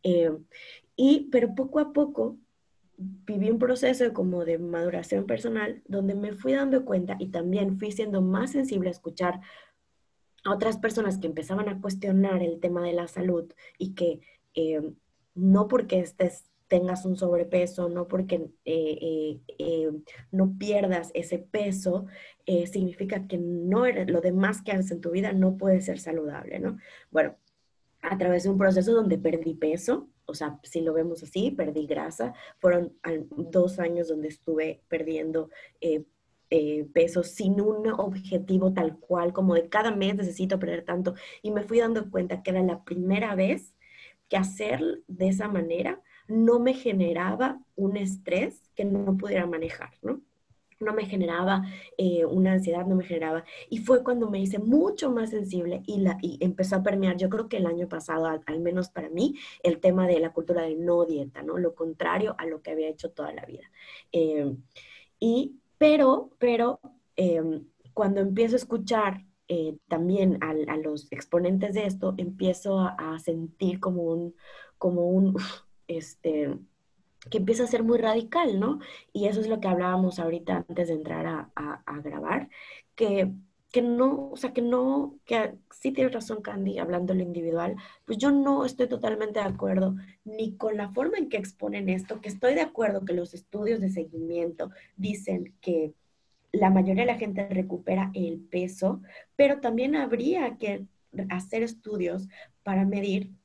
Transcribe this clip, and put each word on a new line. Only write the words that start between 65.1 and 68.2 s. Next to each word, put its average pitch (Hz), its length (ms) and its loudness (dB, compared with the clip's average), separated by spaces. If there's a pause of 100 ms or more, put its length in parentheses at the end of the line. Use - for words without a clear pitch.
y, 233 400 2 (200)
pero, 302 580 6
pero, 240 420 2 (360)
em, 160 500 0 (280)
cuando 196 280 2